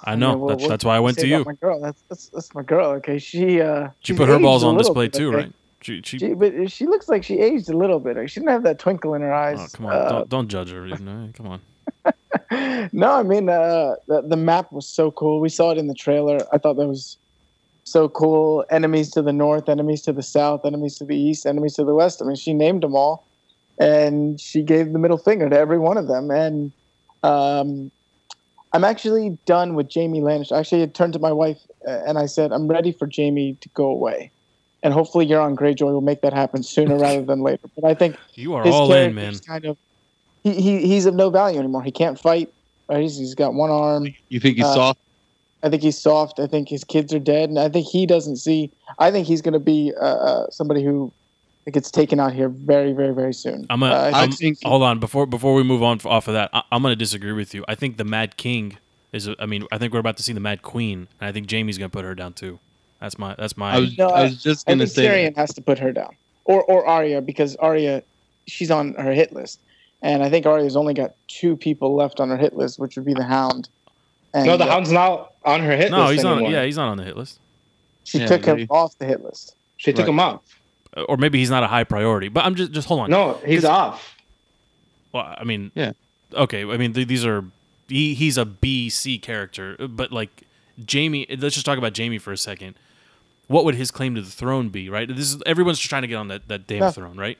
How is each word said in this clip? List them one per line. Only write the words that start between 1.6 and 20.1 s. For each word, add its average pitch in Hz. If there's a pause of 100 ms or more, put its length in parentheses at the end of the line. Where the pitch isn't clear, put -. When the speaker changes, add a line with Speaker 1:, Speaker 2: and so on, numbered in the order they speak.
Speaker 2:
girl? 160
That's, 147
that's, -
that's -
my 143
girl, 160
okay? 139
She, 175
uh, 147 (140)
Speaker 1:
She -
Speaker 2:
she's -
Speaker 1:
put 143
her -
Speaker 2:
aged 359
Speaker 1:
balls 131
Speaker 2:
a -
Speaker 1:
on 110
Speaker 2:
little 220
Speaker 1:
display 120
Speaker 2:
bit, -
Speaker 1:
too, 147
Speaker 2:
okay? 110
Speaker 1:
right? 147 (280)
She, 98
she 127
Speaker 2:
She, 196
but 185
she -
looks 392
like 202
she 196
aged 220
a 160
little 180
bit. 123 (120)
She -
didn't 302
have 240
that 160
twinkle 160
in 147
her 143
eyes. 147
Speaker 1:
Oh, 85
come 113
on. -
Speaker 2:
Uh, 127
Speaker 1:
Don't, -
don't 127
judge 92
her, 90
you 92
know? 104
Come 110
on. 92
Speaker 2:
<laughs> - (1200)
No, 208
I 262
mean, 190
uh, 165 (120)
the, 151
the 156
map 165
was 143
so 156
cool. 151
We 160
saw 165
it 156
in 151
the 143
trailer. 147 (160)
I 147
thought 147
that 143
was 135 (680)
so 156
cool. 156
Enemies 156
to 160
the 143
north, 151
enemies 151
to 156